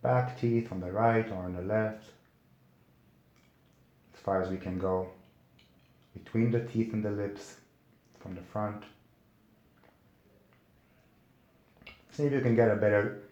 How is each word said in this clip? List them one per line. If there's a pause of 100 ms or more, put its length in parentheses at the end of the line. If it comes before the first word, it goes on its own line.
back
teeth
on
the
right
or
on
the
left, (2000)
as
far
as
we
can
go (1040)
between
the
teeth
and
the
lips (600)
from
the
front. (3250)
See
if
you
can
get
a
better